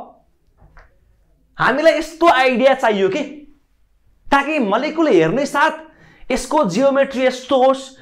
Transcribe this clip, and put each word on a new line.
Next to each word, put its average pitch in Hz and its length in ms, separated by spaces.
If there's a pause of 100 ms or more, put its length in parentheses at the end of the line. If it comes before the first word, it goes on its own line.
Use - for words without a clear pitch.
(1600)
हामीलाई 277 360
यस्तो 330 340
आइडिया 262 460
चाहियो 208 340
कि 285 140 (1040)
ताकि 269 340
मलिकुल 294 480
हेर्ने 196 380
साथ - 840
यसको 294 340
जियोमेट्री 262 580
यस्तो 254 320
होस्, 262 260 (200)